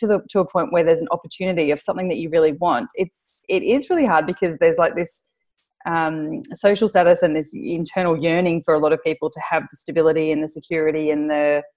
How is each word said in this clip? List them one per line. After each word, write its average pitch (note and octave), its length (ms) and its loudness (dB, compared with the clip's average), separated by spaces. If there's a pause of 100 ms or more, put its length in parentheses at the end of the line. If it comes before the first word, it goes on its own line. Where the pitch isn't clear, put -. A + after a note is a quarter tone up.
to A3+ 40 -2
the, G#3 140 2 (100)
to G3+ 100 0
a F3+ 80 2
point - 240 -2
where E3+ 120 2
there's E3 180 2
an D#3+ 80 -6
opportunity E3+ 640 -2
of D3+ 80 -2
something F#3 300 -4
that E3 80 -4
you E3 120 -6
really D#3 240 4
want, D3 400 0
it's, - 560 -10
it F#3+ 140 0
is C4+ 260 0
really E4 160 2
hard D#3+ 220 2
because F3+ 320 -2
there's, E3 180 4
like, E3+ 160 2
this - 320 -8 (640)
um, D#3 540 -2 (120)
social G3+ 340 2
status F3 360 4
and D#3 120 2
this D3+ 180 -6
internal E3+ 640 -4
yearning E3 480 0
for E3 80 2
a D#3 60 2
lot D3+ 140 2
of D#3+ 100 -2
people D#3+ 280 -4
to - 80 -16
have D#3+ 320 -2
the D3 60 -20
stability D#3+ 540 0
and D3+ 120 -2
the D#3 60 -6
security D#3 600 -2
and D3+ 200 0
the D3 340 0 (140)